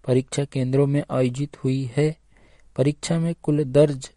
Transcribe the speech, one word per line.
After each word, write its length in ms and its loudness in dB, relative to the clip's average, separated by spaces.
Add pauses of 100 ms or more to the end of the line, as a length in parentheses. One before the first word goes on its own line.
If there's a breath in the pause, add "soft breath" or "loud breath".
परीक्षा 400 -2
केंद्रों 420 0
में 240 0
आयोजित 520 -4
हुई 200 -2 (120)
है. 140 2 (640 soft breath)
परीक्षा 440 -2
में 140 -2 (100)
कुल 200 0
दर्ज 540 2